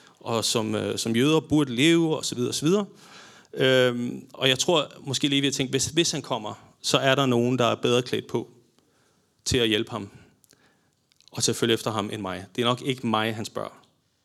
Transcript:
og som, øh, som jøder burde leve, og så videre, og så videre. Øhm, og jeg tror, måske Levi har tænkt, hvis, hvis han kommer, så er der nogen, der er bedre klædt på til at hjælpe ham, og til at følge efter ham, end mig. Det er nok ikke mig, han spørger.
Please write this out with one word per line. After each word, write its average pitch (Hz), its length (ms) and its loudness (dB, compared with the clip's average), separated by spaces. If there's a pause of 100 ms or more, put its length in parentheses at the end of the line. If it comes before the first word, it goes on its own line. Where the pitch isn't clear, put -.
(200)
og 113 240 -2
som, 107 300 0
øh, 104 240 -4
som 113 180 -2
jøder 156 240 4
burde 147 340 0
leve, 160 420 4
og - 80 -8
så - 100 -6
videre, 120 160 -2
og 120 40 -4
så 143 120 -4
videre. 202 200 2 (680)
Øhm, 127 760 2
og 135 160 0
jeg 127 100 2
tror, 151 420 2
måske 143 280 -2
Levi 139 180 2
har 131 60 0
tænkt, 131 200 -4
hvis, 131 140 0
hvis 160 240 0
han 143 120 -6
kommer, 107 320 -6 (260)
så - 180 0
er 131 160 4
der 135 120 2
nogen, 123 320 2
der 123 60 2
er 113 100 2
bedre 123 280 2
klædt - 240 -6
på - 240 -8 (920)
til - 140 0
at 117 100 4
hjælpe 107 220 0
ham, 107 200 -8 (1200)
og - 100 -6
til 120 100 2
at - 40 -4
følge 117 180 2
efter 113 160 -2
ham, 104 200 -4
end 107 120 -8
mig. 92 240 -8 (100)
Det 123 60 -2
er 117 40 0
nok 123 160 0
ikke 127 240 -4
mig, 110 280 0
han 113 100 -8
spørger. - 380 -10 (420)